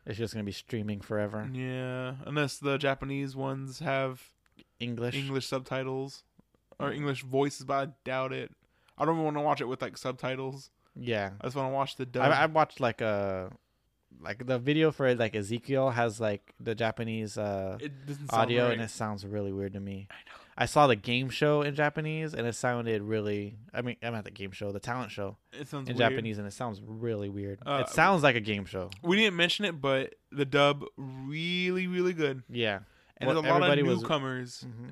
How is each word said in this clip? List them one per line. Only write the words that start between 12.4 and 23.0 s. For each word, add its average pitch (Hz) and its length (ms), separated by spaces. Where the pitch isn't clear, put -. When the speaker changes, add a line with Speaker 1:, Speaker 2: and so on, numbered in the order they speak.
Speaker 1:
I 160 40
watched, 156 340
like, 120 200
a, 101 520
like, 101 240
the 127 140
video 147 320
for 143 160
it, 123 120
like, 113 180
Ezekiel 120 540
has, 117 300
like, 104 380
the 113 160
Japanese, 110 640
uh, 98 420
Speaker 2:
It 139 260
doesn't 143 240
sound 113 120
Speaker 1:
audio, 120 220
Speaker 2:
right. 120 80
Speaker 1:
and 113 100
it 107 80
sounds 104 340
really 101 280
weird 98 220
to 101 60
me. 98 300
Speaker 2:
I - 40
know. - 240
Speaker 1:
I 123 120
saw 147 200
the 123 100
game 123 340
show 147 320
in 143 120
Japanese, 156 600
and 117 120
it 113 80
sounded 117 460